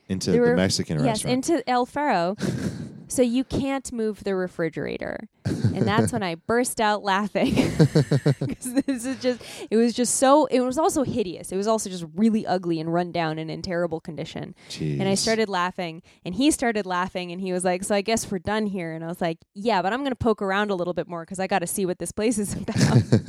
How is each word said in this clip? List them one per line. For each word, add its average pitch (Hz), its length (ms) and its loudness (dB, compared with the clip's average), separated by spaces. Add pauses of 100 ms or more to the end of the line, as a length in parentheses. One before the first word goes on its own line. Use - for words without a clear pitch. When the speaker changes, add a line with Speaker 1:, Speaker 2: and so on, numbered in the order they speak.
Speaker 1:
Into 95 220 -2
Speaker 2:
The 87 80 6
Speaker 1:
the 80 60 4
Speaker 2:
ref-, 80 120 4
Speaker 1:
Mexican 92 420 2
Speaker 2:
yes, 220 260 2
Speaker 1:
restaurant. 247 100 0 (140)
Speaker 2:
into 320 200 0
El 247 180 2
Faro. 214 540 0
Speaker 1:
<laughs> - 60 -4 (640)
Speaker 2:
So 262 120 2
you 247 200 2
can't 269 500 -4
move 220 300 -4
the 196 140 -2
refrigerator. 175 920 -4 (160)
And - 400 0
that's 220 280 2
when 220 100 -2
I 170 140 -2
burst 240 440 -2
out 208 220 2
laughing. 190 540 0
<laughs> - 0 -
Speaker 1:
<laughs> - 200 2
Speaker 2:
'Cause 147 960 2 (140)
this 247 180 -4
is 254 160 -4
just, 247 220 0 (260)
it 208 80 2
was 226 180 4
just 247 200 0
so, 277 320 6
it 254 140 2
was 254 180 0
also 320 240 2
hideous. 208 480 -4
It 185 60 -4
was 202 100 -2
also 220 240 0
just 180 140 -8 (100)
really 220 320 2
ugly 175 320 0
and 165 160 -2
run 175 160 0
down 160 300 -2
and 160 100 -6
in 160 120 -8
terrible 170 360 -2
condition. 151 560 -10 (240)
And 147 300 -2
I 196 60 2
Speaker 1:
Jeez. 196 40 2
Speaker 2:
started 220 300 2
laughing, 180 540 -4 (220)
and 175 120 -6
he 285 160 4
started 214 340 -2
laughing, 180 460 -4
and 180 80 -8
he 185 120 -2
was 180 120 0
like, 180 180 2
"So 208 140 0
I 202 40 2
guess 220 300 0
we're 196 80 -2
done 214 280 -2
here." 180 260 -4
And 160 120 -8
I 165 40 -6
was 175 120 -8
like, 165 180 -2 (160)
"Yeah, 202 280 0
but 190 100 0
I'm 269 120 -2
gonna 262 100 -2
poke 226 260 0
around 196 300 0
a 196 60 0
little 175 180 -2
bit 170 140 -4
more 170 180 -8
'cause 185 140 -8
I 190 80 -2
gotta 180 180 0
see 196 180 -2
what 175 140 -2
this 175 140 -8
place 214 260 0
is 202 160 -2
<laughs> - 80 -6
about." 147 400 4 (260)